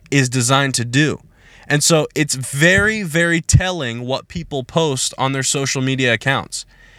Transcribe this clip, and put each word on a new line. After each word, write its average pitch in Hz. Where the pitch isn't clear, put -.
is 135
designed 131
to 117
do. 131
And 147
so 151
it's 151
very, 190
very 170
telling 156
what 123
people 147
post 151
on 131
their 135
social 139
media 131
accounts. 113